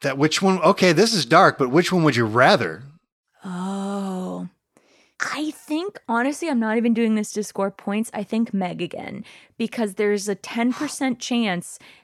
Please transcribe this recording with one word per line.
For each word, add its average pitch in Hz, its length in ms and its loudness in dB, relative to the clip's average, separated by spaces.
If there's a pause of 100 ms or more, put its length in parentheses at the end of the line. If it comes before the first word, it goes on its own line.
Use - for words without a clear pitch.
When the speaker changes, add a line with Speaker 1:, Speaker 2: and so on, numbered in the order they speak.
Speaker 1:
That 139 180 -4
which 156 240 2
one? 190 200 4
Okay, 185 300 4
this 226 220 4
is 156 100 0
dark, 160 340 6
but 131 120 2
which 165 220 2
one 180 100 4
would 143 140 4
you 120 80 4
rather? 117 580 4 (800)
Speaker 2:
Oh. 190 840 -6 (720)
I 302 320 -4
think, 330 560 -6
honestly, 269 400 -2
I'm 262 100 0
not 220 180 0
even 233 180 2
doing 220 200 2
this 214 180 -2
to 208 120 -4
score 196 260 -4
points. 208 420 -6
I 208 120 -6
think 226 280 -2
Meg 180 300 -4
again, - 420 -10 (320)
because 220 380 -4
there's 208 340 0
a 202 60 0
ten 233 380 -2
percent 262 480 -4
chance 208 580 -4 (260)